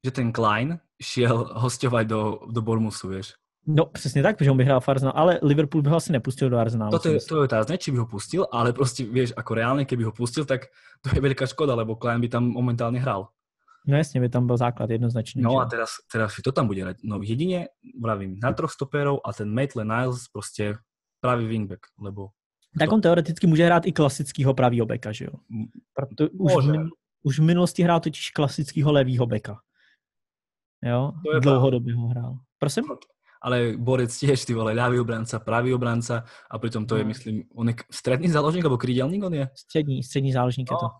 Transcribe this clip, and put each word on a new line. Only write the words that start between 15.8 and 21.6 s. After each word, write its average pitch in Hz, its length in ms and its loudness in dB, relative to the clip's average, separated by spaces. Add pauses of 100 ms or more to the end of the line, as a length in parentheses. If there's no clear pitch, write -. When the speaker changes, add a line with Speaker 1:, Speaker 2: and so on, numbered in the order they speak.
Speaker 1:
teraz 110 220 -2
si - 80 -12
to 135 100 -2
tam 135 160 0
bude 95 160 -2
hrať. 92 200 -8
No 104 200 -6
jedine, 170 440 -4 (340)
vravím, 98 420 -4
na 131 100 0
troch 160 180 -4
stopérov 143 540 -2
a - 80 -6
ten 104 200 -6
Maitland 117 380 -2
Niles 123 400 -2
prostě 104 440 -6 (460)
pravý 120 260 0
wingback, 104 320 -4 (200)